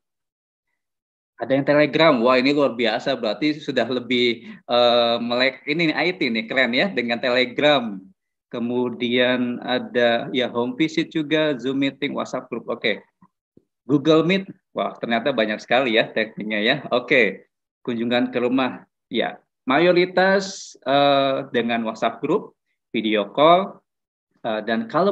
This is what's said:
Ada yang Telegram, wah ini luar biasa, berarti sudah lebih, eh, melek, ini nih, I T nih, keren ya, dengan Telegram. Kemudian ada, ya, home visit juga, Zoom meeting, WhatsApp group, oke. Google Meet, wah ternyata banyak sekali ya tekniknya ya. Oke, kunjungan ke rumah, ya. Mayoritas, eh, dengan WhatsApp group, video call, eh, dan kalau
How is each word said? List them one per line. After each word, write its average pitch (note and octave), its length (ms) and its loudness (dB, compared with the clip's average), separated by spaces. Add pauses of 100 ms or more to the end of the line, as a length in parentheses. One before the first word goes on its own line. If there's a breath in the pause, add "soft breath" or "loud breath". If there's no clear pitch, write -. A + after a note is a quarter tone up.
(1400)
Ada A#2 160 -2
yang C#3 160 2
Telegram, D3+ 480 4
wah B2 160 4
ini B2+ 160 4
luar C#3+ 240 2
biasa, A#2+ 400 -2
berarti B2+ 480 -4
sudah B2 240 -2
lebih, A#2+ 720 -2
eh, A#2+ 640 2
melek, B2 480 0
ini D#3 240 0
nih, - 80 -4
I E3+ 160 0
T D3+ 160 -2
nih, A2+ 160 -4
keren B2+ 240 0
ya, D3+ 160 0
dengan A#2+ 320 -2
Telegram. B2+ 720 2 (560)
Kemudian B2 1120 -2
ada, A#2+ 720 0
ya, B2 160 0
home A#2+ 240 -2
visit D#3+ 400 -2
juga, D#3 480 0
Zoom C#3 240 -2
meeting, C3+ 320 -6
WhatsApp B2+ 320 -8
group, A2+ 160 -8
oke. A2+ 400 -4 (840)
Google D3 320 4
Meet, F#3+ 320 0 (240)
wah G2+ 240 -2
ternyata A#2 320 -2
banyak G#2+ 320 -2
sekali A#2+ 320 2
ya A2+ 160 4
tekniknya G#2+ 480 -4
ya. A#2+ 160 2 (160)
Oke, A#2+ 560 0 (320)
kunjungan B2 480 -2
ke - 80 -6
rumah, B2 480 -2 (240)
ya. A2 320 -4 (240)
Mayoritas, F#3 1200 0
eh, C#3 720 2
dengan A#2 320 -2
WhatsApp A2+ 320 -4
group, D#3+ 320 -2 (400)
video G#2+ 400 0
call, F3 480 4 (640)
eh, G#2+ 160 -4
dan A2+ 320 -4
kalau E3+ 200 2